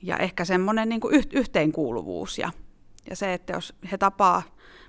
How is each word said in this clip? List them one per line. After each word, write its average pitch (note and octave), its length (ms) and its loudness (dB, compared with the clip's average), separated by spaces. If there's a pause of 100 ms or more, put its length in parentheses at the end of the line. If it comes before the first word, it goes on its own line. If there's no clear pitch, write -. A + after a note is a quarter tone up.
ja F3 160 -4
ehkä F3 280 -2
semmonen G3 440 2
niinku A3+ 200 -2
yh-, D4 240 4
yhteenkuuluvuus A#2 1040 0
ja, - 140 -4 (580)
ja F3+ 60 -10
se, F#3+ 180 -4
että F3+ 200 -8
jos - 220 -10 (160)
he G3 60 -4
tapaa F#3 460 4 (460)